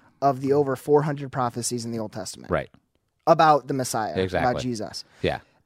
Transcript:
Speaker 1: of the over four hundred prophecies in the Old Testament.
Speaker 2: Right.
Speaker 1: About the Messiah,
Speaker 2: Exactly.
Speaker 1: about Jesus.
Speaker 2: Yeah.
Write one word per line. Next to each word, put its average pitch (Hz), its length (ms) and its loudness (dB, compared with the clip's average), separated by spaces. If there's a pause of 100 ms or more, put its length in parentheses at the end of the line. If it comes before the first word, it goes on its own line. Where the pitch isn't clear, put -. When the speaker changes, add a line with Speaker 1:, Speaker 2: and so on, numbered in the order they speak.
(220)
Speaker 1:
of 135 200 2
the 135 100 0
over 139 240 2
four 147 280 4
hundred 143 280 -4
prophecies 120 540 -4
in 117 80 -8
the 113 60 -6
Old 107 120 -8
Testament. - 400 -12
Speaker 2:
Right. 73 180 0 (560)
Speaker 1:
About 156 420 6
the 147 60 -4
Messiah, 113 440 -4
Speaker 2:
Exactly. 90 340 0
Speaker 1:
about 73 100 -4
Jesus. 110 440 -8 (160)
Speaker 2:
Yeah. 76 180 -2 (260)